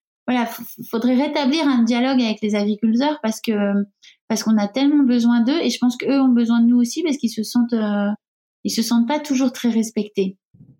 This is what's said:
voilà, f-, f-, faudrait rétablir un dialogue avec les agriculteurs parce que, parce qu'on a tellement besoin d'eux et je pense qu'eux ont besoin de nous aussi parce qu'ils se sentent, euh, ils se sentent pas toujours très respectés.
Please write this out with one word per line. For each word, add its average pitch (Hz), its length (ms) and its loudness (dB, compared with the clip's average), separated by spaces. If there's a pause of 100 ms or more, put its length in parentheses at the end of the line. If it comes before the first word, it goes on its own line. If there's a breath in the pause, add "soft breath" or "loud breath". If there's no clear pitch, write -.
(280)
voilà, 247 180 0
f-, 233 160 -12
f-, - 280 -16
faudrait 247 260 0
rétablir 294 520 0
un 247 160 2
dialogue 247 380 2
avec 214 200 -2
les 214 140 -2
agriculteurs 226 680 0
parce 220 180 -4
que, 208 320 -2 (540 soft breath)
parce 214 160 -4
qu'on 220 140 2
a 202 100 0
tellement 285 360 2
besoin 240 380 4
d'eux 277 200 2
et 247 80 0
je - 100 -4
pense 247 180 0
qu'eux 277 240 0
ont 262 80 4
besoin 233 320 2
de 233 60 6
nous 240 100 4
aussi 240 260 0
parce 302 140 -2
qu'ils 220 140 -4
se 220 120 -6
sentent, 233 300 -2
euh, 208 360 0 (540)
ils 202 80 -4
se 226 100 -2
sentent 233 260 0
pas 294 120 -2
toujours 269 320 -2
très 240 180 -4
respectés. 208 680 -4 (420)